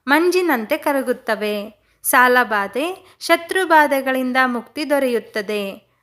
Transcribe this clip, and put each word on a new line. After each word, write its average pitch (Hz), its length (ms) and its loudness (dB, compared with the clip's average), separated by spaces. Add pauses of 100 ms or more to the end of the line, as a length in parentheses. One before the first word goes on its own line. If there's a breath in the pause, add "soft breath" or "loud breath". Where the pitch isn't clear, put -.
ಮಂಜಿನಂತೆ 311 680 0
ಕರಗುತ್ತವೆ. 226 1040 -4 (200)
ಸಾಲಬಾಧೆ, 247 1160 0
ಶತ್ರುಬಾಧೆಗಳಿಂದ 294 1300 2
ಮುಕ್ತಿ 247 440 -6
ದೊರೆಯುತ್ತದೆ. 214 960 -4 (180)